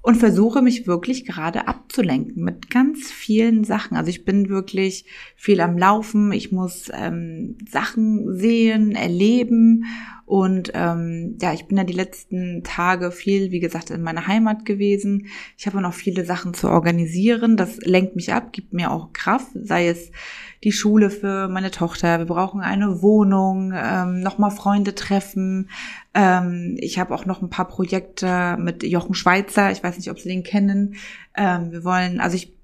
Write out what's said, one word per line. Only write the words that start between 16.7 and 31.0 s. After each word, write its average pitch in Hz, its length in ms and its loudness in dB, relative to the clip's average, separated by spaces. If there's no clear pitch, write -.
das 185 220 0
lenkt 185 360 2
mich - 180 -6
ab, - 200 -2
gibt - 220 -14
mir 175 180 -2
auch 160 200 -8
Kraft, - 420 -2
sei 180 340 0
es 170 240 -4
die 214 80 2
Schule 214 380 4
für 196 380 -4
meine 190 220 -4
Tochter, 170 480 0
wir 165 80 -2
brauchen 185 340 -2
eine 190 400 0
Wohnung, 190 720 4
ähm, 180 460 -2
nochmal 202 300 0
Freunde 202 460 0
treffen. 190 720 -2
Ähm, 180 680 2
ich - 180 -6
habe - 160 -2
auch - 120 -6
noch 190 160 -4
ein 175 80 -6
paar 180 180 -4
Projekte 180 920 -2
mit 170 220 -4
Jochen 175 320 -2
Schweizer, 196 560 2
ich 190 140 -6
weiß 175 120 -4
nicht, 185 140 -10
ob 180 80 -10
Sie - 100 -12
den 185 140 -4
kennen. 202 540 0